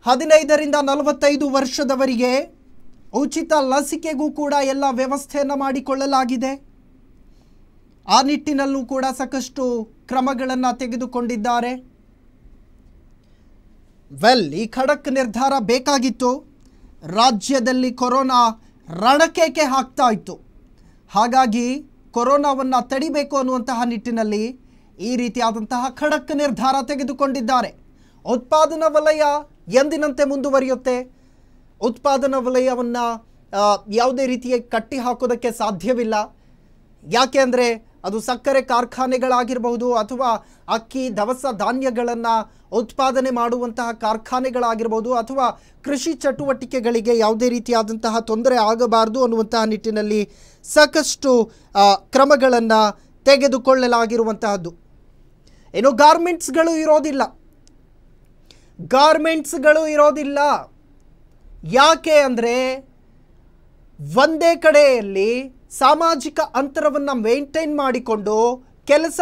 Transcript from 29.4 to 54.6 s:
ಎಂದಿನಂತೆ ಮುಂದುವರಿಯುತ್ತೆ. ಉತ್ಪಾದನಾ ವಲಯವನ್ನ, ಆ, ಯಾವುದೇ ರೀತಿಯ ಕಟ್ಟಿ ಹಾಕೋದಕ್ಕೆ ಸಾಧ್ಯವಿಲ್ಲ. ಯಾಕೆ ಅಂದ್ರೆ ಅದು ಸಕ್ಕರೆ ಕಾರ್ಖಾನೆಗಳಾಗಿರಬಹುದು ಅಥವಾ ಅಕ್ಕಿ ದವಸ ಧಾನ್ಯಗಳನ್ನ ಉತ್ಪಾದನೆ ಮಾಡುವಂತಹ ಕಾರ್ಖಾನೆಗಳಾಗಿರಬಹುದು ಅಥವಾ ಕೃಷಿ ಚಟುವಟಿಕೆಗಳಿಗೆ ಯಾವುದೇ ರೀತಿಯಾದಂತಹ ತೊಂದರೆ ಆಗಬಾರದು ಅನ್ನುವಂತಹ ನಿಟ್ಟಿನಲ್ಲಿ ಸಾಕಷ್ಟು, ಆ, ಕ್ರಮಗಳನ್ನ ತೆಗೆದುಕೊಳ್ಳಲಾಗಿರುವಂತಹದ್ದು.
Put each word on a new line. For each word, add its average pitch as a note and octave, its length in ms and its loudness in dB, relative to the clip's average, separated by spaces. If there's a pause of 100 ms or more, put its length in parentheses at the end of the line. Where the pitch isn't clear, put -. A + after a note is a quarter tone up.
ಎಂದಿನಂತೆ C#4+ 560 2
ಮುಂದುವರಿಯುತ್ತೆ. C4 960 -2 (600)
ಉತ್ಪಾದನಾ C4+ 580 0
ವಲಯವನ್ನ, B3 580 -2 (580)
ಆ, G3+ 220 2 (120)
ಯಾವುದೇ B3 380 0
ರೀತಿಯ B3 320 -2
ಕಟ್ಟಿ A#3 400 -6
ಹಾಕೋದಕ್ಕೆ A#3+ 540 -4
ಸಾಧ್ಯವಿಲ್ಲ. A3 840 -4 (760)
ಯಾಕೆ B3+ 260 2
ಅಂದ್ರೆ A#3+ 520 0 (140)
ಅದು G3+ 160 -6
ಸಕ್ಕರೆ B3+ 420 -2
ಕಾರ್ಖಾನೆಗಳಾಗಿರಬಹುದು B3 1300 -2
ಅಥವಾ A#3 520 -2 (220)
ಅಕ್ಕಿ A3+ 480 -6
ದವಸ B3 360 -4
ಧಾನ್ಯಗಳನ್ನ A#3+ 760 -4 (460)
ಉತ್ಪಾದನೆ C4 580 -2
ಮಾಡುವಂತಹ A#3+ 600 -4
ಕಾರ್ಖಾನೆಗಳಾಗಿರಬಹುದು A3+ 1200 -4
ಅಥವಾ A#3+ 460 -2 (220)
ಕೃಷಿ C#4+ 320 -4
ಚಟುವಟಿಕೆಗಳಿಗೆ B3 1040 -2
ಯಾವುದೇ A3+ 300 2
ರೀತಿಯಾದಂತಹ A3+ 720 -2
ತೊಂದರೆ A3+ 380 0
ಆಗಬಾರದು A3+ 680 2
ಅನ್ನುವಂತಹ A3+ 420 0
ನಿಟ್ಟಿನಲ್ಲಿ G#3+ 640 -2 (340)
ಸಾಕಷ್ಟು, C#4+ 840 2 (260)
ಆ, G3+ 180 8
ಕ್ರಮಗಳನ್ನ B3+ 800 4 (520)
ತೆಗೆದುಕೊಳ್ಳಲಾಗಿರುವಂತಹದ್ದು. A#3 1500 2 (1000)